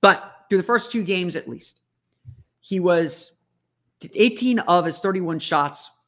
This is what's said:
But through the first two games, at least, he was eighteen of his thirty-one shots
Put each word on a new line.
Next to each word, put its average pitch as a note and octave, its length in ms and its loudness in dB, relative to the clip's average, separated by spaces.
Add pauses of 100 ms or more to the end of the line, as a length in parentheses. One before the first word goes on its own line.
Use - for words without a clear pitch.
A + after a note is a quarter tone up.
But - 480 2
through G3 80 2
the F#3 60 2
first A#3 280 -2
two A3+ 120 -4
games, F3+ 320 -4
at - 120 -8
least, - 340 -16 (760)
he F#3+ 200 -4
was E3+ 600 0 (760)
eighteen B3 440 2
of F3 260 2
his D#3+ 140 -6
thirty-one F3+ 400 -2
shots C#3+ 520 -4 (160)